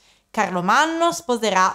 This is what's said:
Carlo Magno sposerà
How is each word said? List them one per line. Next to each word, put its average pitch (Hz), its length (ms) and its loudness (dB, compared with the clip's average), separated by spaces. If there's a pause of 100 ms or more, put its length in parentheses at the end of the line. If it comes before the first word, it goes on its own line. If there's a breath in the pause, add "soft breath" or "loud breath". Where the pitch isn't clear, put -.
(300 soft breath)
Carlo 185 320 -2
Magno 330 500 2
sposerà 214 640 0